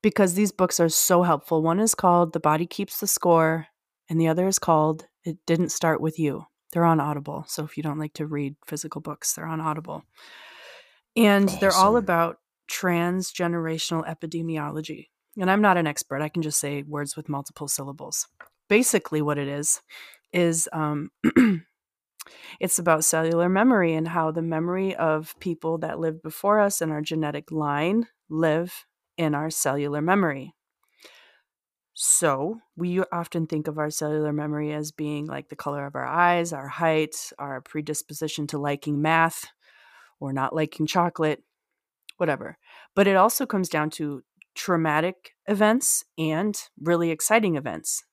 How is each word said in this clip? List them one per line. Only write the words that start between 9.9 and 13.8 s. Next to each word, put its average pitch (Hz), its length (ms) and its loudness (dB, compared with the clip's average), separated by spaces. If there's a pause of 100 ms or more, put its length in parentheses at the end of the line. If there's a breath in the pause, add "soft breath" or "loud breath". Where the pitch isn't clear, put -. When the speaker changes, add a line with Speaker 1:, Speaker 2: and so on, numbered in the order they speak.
Speaker 1:
And 202 340 6 (100)
they're 190 160 4
all 196 200 6
Speaker 2:
Awesome. 233 80 2
Speaker 1:
about 170 340 0 (320)
transgenerational 170 1400 -2